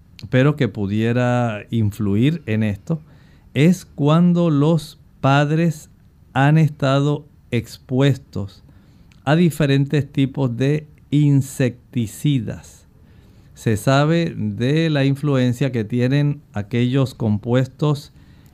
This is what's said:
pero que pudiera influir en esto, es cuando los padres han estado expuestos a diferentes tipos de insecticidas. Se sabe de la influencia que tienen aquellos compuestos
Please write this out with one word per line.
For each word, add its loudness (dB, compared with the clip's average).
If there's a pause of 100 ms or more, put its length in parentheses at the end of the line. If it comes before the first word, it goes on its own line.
(320)
pero 2
que 0
pudiera -2
influir 0
en 0
esto, -4 (520)
es 2
cuando 2
los 0 (220)
padres 0 (420)
han 4
estado 0 (260)
expuestos -4 (600)
a 2
diferentes 0
tipos -2
de -2 (220)
insecticidas. -2 (680)
Se -2
sabe 0
de -2
la 0
influencia 0
que -2
tienen 0 (120)
aquellos -2
compuestos -2 (400)